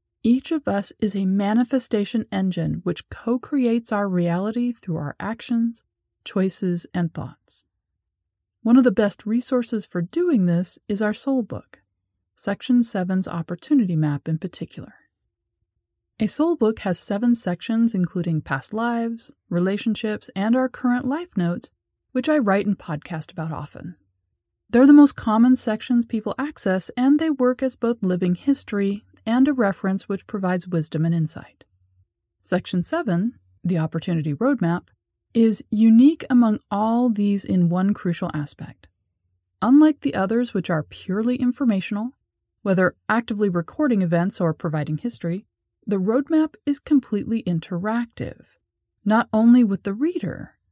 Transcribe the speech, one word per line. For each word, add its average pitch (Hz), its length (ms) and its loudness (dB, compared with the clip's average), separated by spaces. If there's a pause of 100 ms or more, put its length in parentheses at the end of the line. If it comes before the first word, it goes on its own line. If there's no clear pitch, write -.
(220)
Each 247 300 2
of 311 160 -4
us 202 300 -2
is 202 180 -2
a 196 80 -2
manifestation 214 1080 0
engine 175 520 -2
which - 260 -6
co-creates 240 840 -2
our 202 140 -2
reality 196 640 -2
through 175 240 -8
our 147 220 -8
actions, 233 640 -4 (380)
choices, 185 720 -2
and 170 220 -2
thoughts. - 500 -14 (960)
One 233 140 4
of 262 80 8
the 247 60 4
best 202 340 -2
resources 233 640 -4
for 175 160 -6
doing 320 420 0
this 175 420 0
is 208 140 -4
our 214 140 -2
soul 269 260 -2
book, - 400 -10 (540)
Section 240 480 0
seven's 185 460 -4
opportunity 175 680 -2
map 151 320 -2
in 160 80 -2
particular. - 600 -12 (1200)
A 214 80 0
soul 320 300 0
book 220 240 0
has 185 180 -4
seven 233 360 0
sections, 226 600 -2
including 170 480 -2
past - 320 -8
lives, 233 580 -4 (160)
relationships, 208 880 -2
and 220 180 0
our 254 140 0
current 247 380 -2
life 320 320 -6
notes, 175 320 -4 (420)
which 254 160 -4
I 302 80 4
write 202 300 2
and 202 120 0
podcast 156 540 -10
about 160 200 -6
often. - 440 -12 (760)
They're 254 140 8
the 285 60 12
most 294 240 10
common 233 400 4
sections 233 500 -2
people 214 320 -4
access, 202 580 -4
and 277 220 4
they 320 100 -2
work 254 320 0
as 262 140 -2
both 233 300 -4
living 180 320 0
history 202 680 -2 (220)
and 254 220 4
a 294 40 2
reference 196 560 -2
which 196 200 -6
provides 185 400 -2
wisdom 160 360 -2
and 165 80 2
insight. - 520 -4 (760)
Section - 400 -4
seven, 226 560 -2 (280)
the 180 140 -2
Opportunity 160 540 -4
Roadmap, 175 520 -2 (500)
is 226 360 2
unique 226 600 6
among 240 300 4 (100)
all 226 400 0
these 202 340 0
in 180 240 2
one 185 260 0
crucial - 380 -4
aspect. - 540 -10 (720)
Unlike 294 420 6
the - 120 -2
others, 226 400 -2
which 185 160 -2
are 160 140 0
purely 220 500 -4
informational, 240 800 -2 (500)
whether 185 320 2 (140)
actively 214 400 0
recording 196 540 0
events 170 380 0
or 160 140 0
providing 151 440 -4
history, 196 480 -8 (380)
the 196 140 -2
roadmap 277 560 0 (100)
is 285 140 -2
completely 226 640 0
interactive, 185 1000 -4 (600)
not 220 280 2
only 233 320 6
with 196 180 0
the 196 120 -4
reader, 302 640 -6 (140)